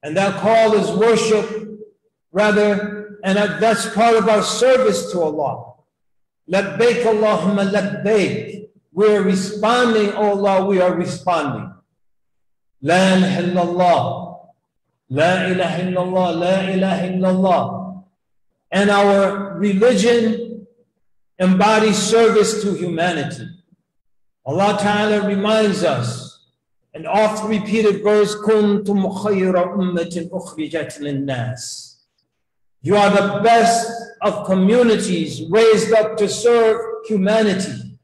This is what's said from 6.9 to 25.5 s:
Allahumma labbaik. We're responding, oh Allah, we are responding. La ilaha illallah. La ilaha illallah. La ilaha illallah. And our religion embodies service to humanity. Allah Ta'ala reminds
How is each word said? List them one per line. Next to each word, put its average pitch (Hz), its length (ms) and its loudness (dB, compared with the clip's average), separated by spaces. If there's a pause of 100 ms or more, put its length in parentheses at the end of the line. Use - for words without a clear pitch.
Allahumma 202 680 0
labbaik. 190 1000 -2 (240)
We're 202 300 2
responding, 214 920 0
oh 202 240 0
Allah, 196 280 0
we 190 140 2
are 180 140 2
responding. 156 760 -4 (1080)
La 185 340 2
ilaha 180 260 0
illallah. 175 1040 -2 (600)
La 180 380 0
ilaha 180 360 -2
illallah. 180 560 -2
La 185 300 0
ilaha 185 400 -2
illallah. 185 960 -2 (680)
And 202 200 2
our 196 680 2
religion 214 1080 0 (720)
embodies 202 560 2
service 214 680 2
to 196 120 -2
humanity. 160 760 -4 (960)
Allah 196 340 0
Ta'ala 208 460 0
reminds 202 560 0